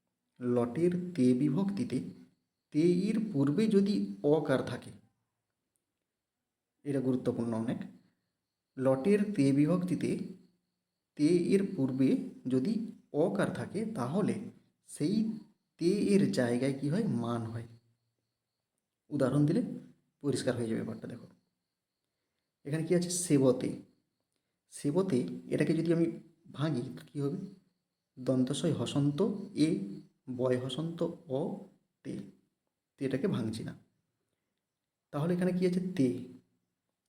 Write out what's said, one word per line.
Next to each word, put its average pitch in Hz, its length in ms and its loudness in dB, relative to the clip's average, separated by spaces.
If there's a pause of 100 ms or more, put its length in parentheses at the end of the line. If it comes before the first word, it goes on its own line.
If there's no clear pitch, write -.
(420)
লটের 123 520 0 (220)
তে 127 200 4
বিভক্তিতে 147 640 0 (760)
তে 151 80 2 (260)
এর 226 100 0 (140)
পূর্বে 147 360 2
যদি 202 260 4 (280)
অকার 147 440 4
থাকে, - 240 -10 (1900)
এটা 139 160 -2
গুরুত্বপূর্ণ 123 540 -2
অনেক। 113 260 -4 (960)
লটের 135 440 2 (140)
তে 139 180 4
বিভক্তিতে 151 580 2 (1080)
তে 151 100 4 (240)
এর 196 100 6 (140)
পূর্বে 131 320 2 (380)
যদি 131 260 0 (400)
অকার 175 420 0
থাকে, 123 260 -6 (180)
তাহলে 147 360 -2 (560)
সেই 160 240 -2 (680)
তে 170 100 4 (240)
এর 190 80 6 (100)
জায়গায় 123 460 2
কি 151 120 -4
হয়? 214 160 0 (160)
মান 117 200 -2 (100)
হয়। 113 160 -8 (1400)
উদাহরণ 143 360 2
দিলে 190 160 2 (600)
পরিষ্কার 131 340 0
হয়ে 117 120 -4
যাবে 113 120 -2
ব্যাপারটা। 110 260 -8
দেখো, - 200 -14 (1400)
এখানে 156 200 -2
কি 185 80 0
আছে? - 160 2
সেবতে। 131 600 2 (1040)
সেবতে 160 440 0 (360)
এটাকে 160 200 2
যদি 165 180 0
আমি 165 140 2 (460)
ভাঙি, 139 320 -2 (220)
কী - 140 -16
হবে? 143 180 -4 (760)
দন্তস্বয় 131 580 0
হসন্ত 143 440 0 (360)
এ, 156 140 2 (680)
বয় 127 280 2
হসন্ত 160 340 -6 (400)
অ, - 20 -2 (640)
তে। 135 80 -10 (880)
তেটাকে 135 280 -2
ভাঙছি 113 360 -4
না। - 100 -10 (1400)
তাহলে 151 220 0
এখানে 180 240 0
কি 185 80 -2
আছে? 180 140 0 (160)
তে। 131 120 4 (1000)